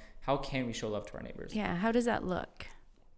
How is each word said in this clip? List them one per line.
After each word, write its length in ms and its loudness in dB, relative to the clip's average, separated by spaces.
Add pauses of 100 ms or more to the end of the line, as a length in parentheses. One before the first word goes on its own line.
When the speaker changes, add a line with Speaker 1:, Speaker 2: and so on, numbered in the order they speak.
(200)
Speaker 1:
how 160 4
can 300 0
we 80 -2
show 140 -2
love 180 0
to 100 -12
our 60 -6
neighbors? 320 -8
Speaker 2:
Yeah. 200 2
How 180 4
does 140 6
that 180 2
look? 420 -2 (520)